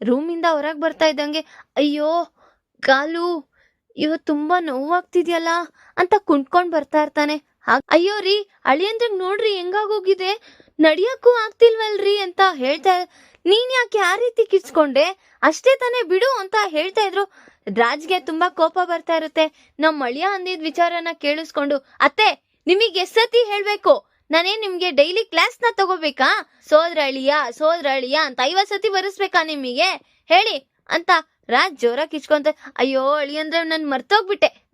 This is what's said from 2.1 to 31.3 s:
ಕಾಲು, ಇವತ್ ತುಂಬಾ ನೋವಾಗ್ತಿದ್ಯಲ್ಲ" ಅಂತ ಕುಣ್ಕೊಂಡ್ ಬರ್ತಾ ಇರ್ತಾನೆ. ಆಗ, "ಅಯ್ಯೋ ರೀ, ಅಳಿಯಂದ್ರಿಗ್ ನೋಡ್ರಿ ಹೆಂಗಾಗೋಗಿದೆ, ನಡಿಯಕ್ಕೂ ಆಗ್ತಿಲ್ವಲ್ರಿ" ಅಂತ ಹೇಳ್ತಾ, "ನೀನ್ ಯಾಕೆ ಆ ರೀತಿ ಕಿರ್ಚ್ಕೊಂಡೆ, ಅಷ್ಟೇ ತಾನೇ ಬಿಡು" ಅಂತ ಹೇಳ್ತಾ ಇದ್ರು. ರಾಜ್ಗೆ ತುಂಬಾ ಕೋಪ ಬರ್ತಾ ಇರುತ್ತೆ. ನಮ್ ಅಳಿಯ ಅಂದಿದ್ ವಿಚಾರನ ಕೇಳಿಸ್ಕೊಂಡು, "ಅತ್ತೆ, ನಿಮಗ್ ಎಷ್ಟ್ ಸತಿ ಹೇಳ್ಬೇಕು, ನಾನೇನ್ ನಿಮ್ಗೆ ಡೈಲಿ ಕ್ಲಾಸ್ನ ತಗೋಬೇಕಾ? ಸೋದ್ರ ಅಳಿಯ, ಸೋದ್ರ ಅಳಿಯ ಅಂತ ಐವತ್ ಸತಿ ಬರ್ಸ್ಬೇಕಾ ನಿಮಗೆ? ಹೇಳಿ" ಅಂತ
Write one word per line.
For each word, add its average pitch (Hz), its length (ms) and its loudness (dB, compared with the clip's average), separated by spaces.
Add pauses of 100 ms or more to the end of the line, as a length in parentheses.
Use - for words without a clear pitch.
ಕಾಲು, 320 720 -2 (420)
ಇವತ್ 311 300 -4
ತುಂಬಾ 311 340 0
ನೋವಾಗ್ತಿದ್ಯಲ್ಲ" 330 880 -2 (480)
ಅಂತ 370 220 2
ಕುಣ್ಕೊಂಡ್ 339 540 0
ಬರ್ತಾ 302 300 0
ಇರ್ತಾನೆ. 302 400 -2 (240)
ಆಗ, 262 240 2
"ಅಯ್ಯೋ 392 300 2
ರೀ, 403 220 0 (220)
ಅಳಿಯಂದ್ರಿಗ್ 403 540 0
ನೋಡ್ರಿ 403 380 -2
ಹೆಂಗಾಗೋಗಿದೆ, 381 840 -2 (400)
ನಡಿಯಕ್ಕೂ 370 500 4 (140)
ಆಗ್ತಿಲ್ವಲ್ರಿ" 427 760 2
ಅಂತ 381 220 -4 (140)
ಹೇಳ್ತಾ, 277 360 0 (560)
"ನೀನ್ 480 260 2
ಯಾಕೆ 480 260 0
ಆ 381 180 2
ರೀತಿ 466 300 0
ಕಿರ್ಚ್ಕೊಂಡೆ, 302 580 0 (380)
ಅಷ್ಟೇ 311 340 2
ತಾನೇ 494 260 -2
ಬಿಡು" 427 360 0
ಅಂತ 392 180 -6 (100)
ಹೇಳ್ತಾ 349 340 -2
ಇದ್ರು. 392 240 0 (520)
ರಾಜ್ಗೆ 302 440 0
ತುಂಬಾ 349 280 -2
ಕೋಪ 330 360 0
ಬರ್ತಾ 339 320 -2
ಇರುತ್ತೆ. 311 640 -4
ನಮ್ 302 220 0
ಅಳಿಯ 262 280 -4
ಅಂದಿದ್ 370 320 -6
ವಿಚಾರನ 339 500 -2
ಕೇಳಿಸ್ಕೊಂಡು, 294 640 -4
"ಅತ್ತೆ, - 680 0 (220)
ನಿಮಗ್ 370 300 2
ಎಷ್ಟ್ 359 180 -4
ಸತಿ 453 300 4
ಹೇಳ್ಬೇಕು, 403 640 0 (220)
ನಾನೇನ್ 370 300 0
ನಿಮ್ಗೆ 370 300 -4
ಡೈಲಿ 339 340 0
ಕ್ಲಾಸ್ನ 392 480 -2
ತಗೋಬೇಕಾ? 349 800 -2 (180)
ಸೋದ್ರ 320 360 2
ಅಳಿಯ, 269 300 0 (160)
ಸೋದ್ರ 311 420 -2
ಅಳಿಯ 262 300 -2
ಅಂತ 262 220 -4
ಐವತ್ 381 240 0
ಸತಿ 403 200 -4
ಬರ್ಸ್ಬೇಕಾ 381 560 -2
ನಿಮಗೆ? 294 460 -2 (380)
ಹೇಳಿ" 370 440 2 (160)
ಅಂತ 339 220 -2 (380)